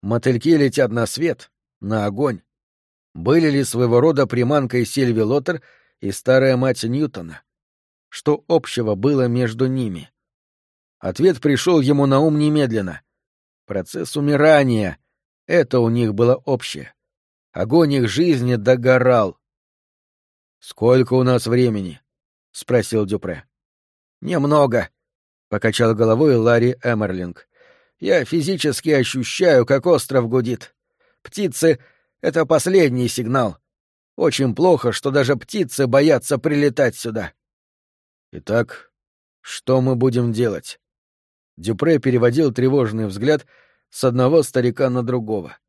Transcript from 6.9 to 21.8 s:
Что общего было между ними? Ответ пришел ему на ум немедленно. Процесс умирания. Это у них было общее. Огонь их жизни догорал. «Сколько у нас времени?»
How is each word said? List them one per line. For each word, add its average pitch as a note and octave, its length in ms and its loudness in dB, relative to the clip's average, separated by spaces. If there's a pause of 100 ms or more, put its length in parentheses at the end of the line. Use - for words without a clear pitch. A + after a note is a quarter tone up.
Что - 380 -4
общего B2+ 460 -2
было B2+ 340 0
между A#2+ 380 -2
ними? A#2+ 460 -6 (880)
Ответ C#3 420 0
пришел D3+ 400 2
ему C#3 240 2
на C3+ 140 2
ум D3+ 180 2
немедленно. C3 640 -2 (640)
Процесс G2+ 500 -8
умирания. C#3+ 840 2 (480)
Это C3 320 2
у A#2 100 2
них A2+ 240 0
было A#2+ 220 2
общее. - 580 -6 (600)
Огонь C#3+ 400 2
их B2+ 140 2
жизни B2+ 480 0
догорал. B2 840 2 (1200)
«Сколько B2 540 2
у B2+ 100 2
нас B2 240 0
времени?» A2 540 -2 (500)